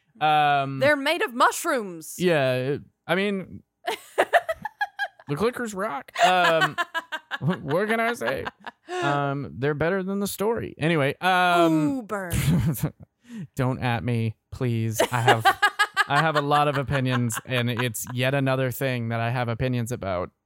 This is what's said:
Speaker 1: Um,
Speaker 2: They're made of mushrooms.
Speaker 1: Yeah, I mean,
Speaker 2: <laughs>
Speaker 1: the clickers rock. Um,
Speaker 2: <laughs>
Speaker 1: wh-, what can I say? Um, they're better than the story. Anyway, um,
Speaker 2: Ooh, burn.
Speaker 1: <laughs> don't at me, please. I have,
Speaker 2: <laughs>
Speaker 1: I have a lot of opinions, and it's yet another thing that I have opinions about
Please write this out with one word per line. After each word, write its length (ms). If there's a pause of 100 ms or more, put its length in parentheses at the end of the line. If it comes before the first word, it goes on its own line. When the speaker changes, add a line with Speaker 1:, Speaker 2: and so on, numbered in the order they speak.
(260)
Speaker 1:
Um, 540
Speaker 2:
They're 160
made 260
of 120
mushrooms. 840
Speaker 1:
Yeah, 600 (280)
I 100
mean, 460 (240)
Speaker 2:
<laughs> 320 (1120)
Speaker 1:
the 80
clickers 400
rock. 380 (120)
Um, 520 (300)
Speaker 2:
<laughs> 340
Speaker 1:
wh-, 200
what 280
can 100
I 140
say? 320 (440)
Um, 720
they're 140
better 280
than 200
the 60
story. 500
Anyway, 420
um, 540 (240)
Speaker 2:
Ooh, 60
burn. 280 (640)
Speaker 1:
<laughs> 600
don't 220
at 220
me, 360 (160)
please. 480 (100)
I 80
have, 260
Speaker 2:
<laughs> 600
Speaker 1:
I 140
have 160
a 40
lot 280
of 80
opinions, 680
and 240
it's 440
yet 200
another 380
thing 380
that 100
I 120
have 180
opinions 420
about 400 (140)